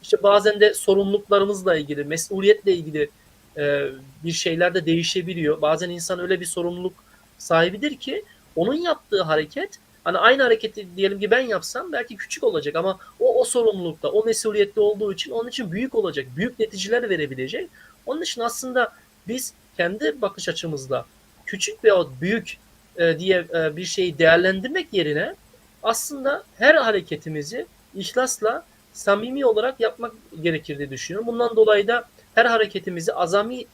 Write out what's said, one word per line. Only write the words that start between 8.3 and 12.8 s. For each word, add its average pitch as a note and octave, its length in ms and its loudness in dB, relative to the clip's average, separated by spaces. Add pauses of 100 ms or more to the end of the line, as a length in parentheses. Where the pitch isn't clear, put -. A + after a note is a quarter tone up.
onun G3 180 0
yaptığı D#4 480 -2
hareket, D#3 580 -2 (240)
hani F3 140 0
aynı B3+ 260 6
hareketi A3 440 0 (100)
diyelim G3 220 0
ki G3+ 120 0
ben A#3+ 80 6
yapsam B3+ 520 -4
belki A#3 240 -6
küçük - 280 -10
olacak D3+ 320 -2
ama F3+ 240 -2 (200)